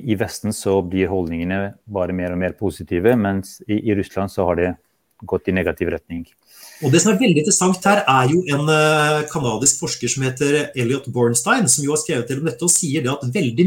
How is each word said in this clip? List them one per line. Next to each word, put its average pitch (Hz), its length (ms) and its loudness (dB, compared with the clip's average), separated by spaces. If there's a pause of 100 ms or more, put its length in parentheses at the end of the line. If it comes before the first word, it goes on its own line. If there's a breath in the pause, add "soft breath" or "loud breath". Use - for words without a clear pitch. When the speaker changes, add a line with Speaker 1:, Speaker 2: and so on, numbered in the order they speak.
(120)
Speaker 1:
i - 40 2
Vesten 107 360 -4
så 98 300 0
blir 90 280 -2
holdningene 92 640 -4 (120)
bare 92 260 -4
mer 90 200 -4
og 90 60 -4
mer 90 180 -2
positive, 92 600 0
mens 98 420 -2 (100)
i, 107 220 0
i 101 40 2
Russland 95 380 -4
så 95 140 0
har 87 100 2
det 87 140 2 (540)
gått 92 240 -4
i 92 40 2
negativ 87 400 0
retning. 85 320 -8 (580 loud breath)
Speaker 2:
Og 139 100 2
det 170 80 6
som 214 120 4
er 190 80 2
veldig 170 240 4
interessant 185 420 0
her, 202 220 4
er 131 240 4
jo 175 80 4 (100)
en, 143 180 0
eh, 151 500 4 (120)
kanadisk 117 540 0
forsker 123 260 -4
som 135 160 -2
heter 143 480 0
Elliot 131 380 -2
Bornstein, 123 560 2
som 143 160 0
jo 143 80 0
har 151 80 0
skrevet 175 280 -2
til 139 120 -4
om 160 80 -2
dette 160 180 -4
og 175 60 4
sier 147 320 0
det - 80 0
at - 220 -4
veldig 156 320 2